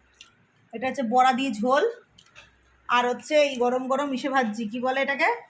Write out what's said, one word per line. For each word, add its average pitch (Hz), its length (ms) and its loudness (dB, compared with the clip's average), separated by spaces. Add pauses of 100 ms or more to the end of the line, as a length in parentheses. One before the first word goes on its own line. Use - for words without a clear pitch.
(720)
এটা 226 140 -6
হচ্ছে 262 160 -4
বড়া 254 300 4
দিয়ে 269 180 -2
ঝোল, 254 400 2 (960)
আর 240 200 2
হচ্ছে 247 280 -4
এই 285 200 4
গরম 247 320 0
গরম 269 260 -2
ইসে 269 160 -4
ভাজছি, 233 400 -2
কি 247 100 -8
বলে 262 220 -2
এটাকে 311 480 -2